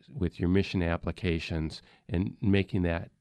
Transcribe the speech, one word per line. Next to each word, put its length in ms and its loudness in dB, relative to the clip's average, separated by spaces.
with 240 -4
your 100 0
mission 340 2
applications 1000 -2
and 320 -2
making 420 2
that 280 -2